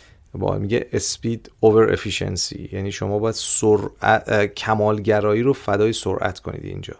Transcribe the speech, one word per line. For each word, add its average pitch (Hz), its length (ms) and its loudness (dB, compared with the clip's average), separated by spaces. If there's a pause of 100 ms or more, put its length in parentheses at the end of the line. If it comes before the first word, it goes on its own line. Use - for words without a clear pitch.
(340)
با 95 240 -2
میگه 104 340 -2
speed - 760 -2
over 107 300 6
efficiency، - 760 -4
یعنی 98 200 -6
شما 101 260 -4
باید 110 160 -2
سرعت، 107 920 2
اه، 104 200 2
کمالگرایی 107 960 0
رو 135 100 4
فدای 107 400 0
سرعت 95 460 -2
کنید - 260 -10
اینجا، 95 340 -12